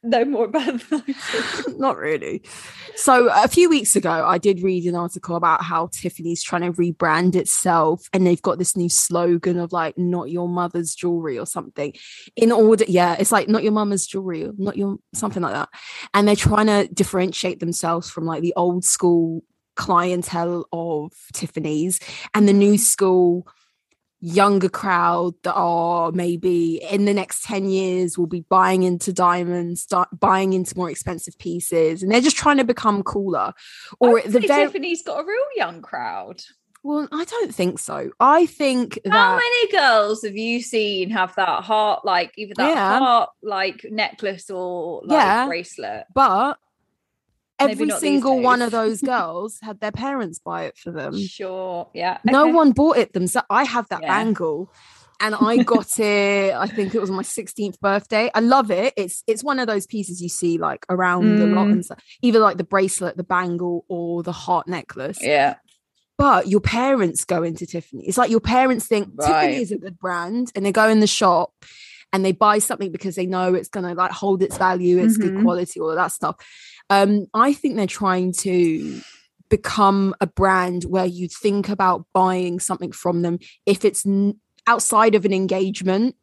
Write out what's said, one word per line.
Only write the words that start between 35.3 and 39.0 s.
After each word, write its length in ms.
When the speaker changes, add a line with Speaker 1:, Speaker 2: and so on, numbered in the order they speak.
Speaker 1:
young 280
crowd. 600
Speaker 2:
Well, 300
I 120
don't 300
think 240
so. 400
I 280
think 600